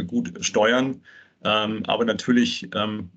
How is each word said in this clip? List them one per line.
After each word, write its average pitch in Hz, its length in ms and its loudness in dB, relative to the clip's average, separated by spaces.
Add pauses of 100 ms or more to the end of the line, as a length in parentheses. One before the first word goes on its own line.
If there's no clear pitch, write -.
gut 120 260 -4 (100)
steuern. 127 600 2 (420)
Ähm, 107 420 0
aber 110 200 0
natürlich, 117 680 0
ähm, 104 440 -4